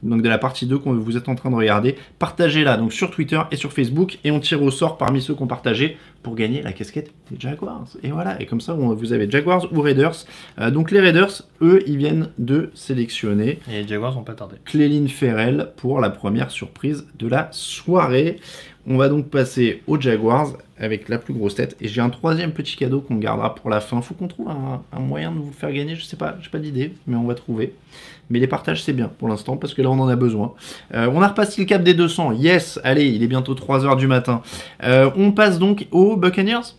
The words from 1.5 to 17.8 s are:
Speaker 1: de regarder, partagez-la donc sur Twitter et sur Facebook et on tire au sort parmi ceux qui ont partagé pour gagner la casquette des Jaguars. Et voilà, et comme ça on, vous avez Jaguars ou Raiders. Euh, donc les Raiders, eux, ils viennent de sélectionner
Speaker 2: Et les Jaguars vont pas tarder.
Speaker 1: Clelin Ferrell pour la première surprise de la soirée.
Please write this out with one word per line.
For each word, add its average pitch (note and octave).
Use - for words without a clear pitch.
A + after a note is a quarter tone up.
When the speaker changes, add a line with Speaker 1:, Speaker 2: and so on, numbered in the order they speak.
Speaker 1:
de B2
regarder, A2
partagez-la D3+
donc A2+
sur -
Twitter D#3
et D3+
sur C3
Facebook C#3+
et D3+
on D3+
tire C#3+
au C#3
sort D#3+
parmi C3+
ceux D3
qui C#3+
ont B2
partagé B2+
pour A#2
gagner A2+
la G#2
casquette -
des C3
Jaguars. -
Et B2
voilà, F3
et -
comme A#2
ça -
on, B2+
vous A2+
avez G#2+
Jaguars F3
ou D#3+
Raiders. D3
Euh, A2+
donc D#3+
les G3
Raiders, F#3
eux, F3+
ils D3
viennent D#3
de C3+
sélectionner A2+
Speaker 2:
Et G#2
les G2+
Jaguars G#2+
vont A#2+
pas A2+
tarder. G2
Speaker 1:
Clelin D3
Ferrell B2+
pour C3+
la G#2
première G#2+
surprise -
de A2
la C#3+
soirée. D#3+